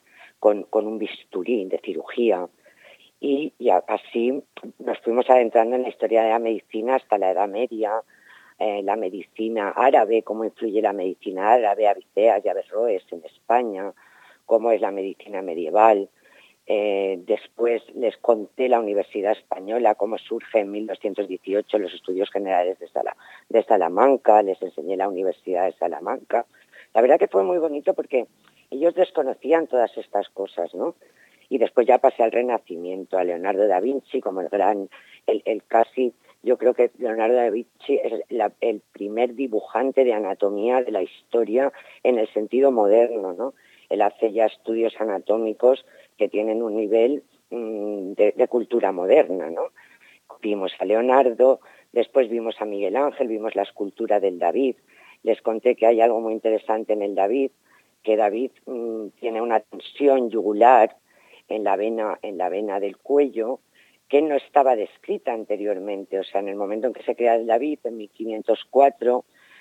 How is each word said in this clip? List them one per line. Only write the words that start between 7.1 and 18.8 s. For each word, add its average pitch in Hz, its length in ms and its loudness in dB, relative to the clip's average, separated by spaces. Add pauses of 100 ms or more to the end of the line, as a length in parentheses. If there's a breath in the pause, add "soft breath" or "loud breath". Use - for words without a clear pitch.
la 95 140 0
Edad 95 180 -2
Media, 110 420 -4 (640 soft breath)
eh, 104 260 -4
la 101 120 -2
medicina 104 800 -6
árabe, 117 480 4
cómo 110 220 -6
influye 107 360 -4
la 104 120 2
medicina 95 580 -2
árabe, 107 380 4
Avicena 101 520 2
y 104 60 -4
Averroes 98 640 -2
en 82 140 -12
España, 101 680 -4 (520 soft breath)
cómo 113 260 2
es 107 80 4
la 101 120 -2
medicina 98 500 -8
medieval. 95 680 4 (560 soft breath)
Eh, 98 600 -2
después 117 580 -2 (100)
les 120 240 -4
conté 117 520 -2
la 120 100 4
Universidad 101 540 -2